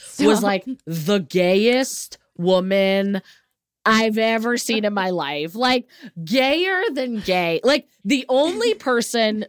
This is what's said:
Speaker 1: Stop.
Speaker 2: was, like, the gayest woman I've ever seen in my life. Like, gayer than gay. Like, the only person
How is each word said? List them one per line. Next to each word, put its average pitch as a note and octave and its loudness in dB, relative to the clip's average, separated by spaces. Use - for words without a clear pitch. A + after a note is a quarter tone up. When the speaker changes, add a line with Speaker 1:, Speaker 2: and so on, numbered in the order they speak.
Speaker 1:
Stop. - 0
Speaker 2:
was, - 4
like, G3 0
the E3 -2
gayest F#3+ 0
woman F#3+ 2
I've A3 2
ever A3+ 0
seen A3 -2
in G#3 -2
my F#3 -2
life. D#3 -6
Like, B3 0
gayer D4 0
than B3 -6
gay. F3 0
Like, C#4 2
the B3+ 0
only F4+ 2
person A3+ -2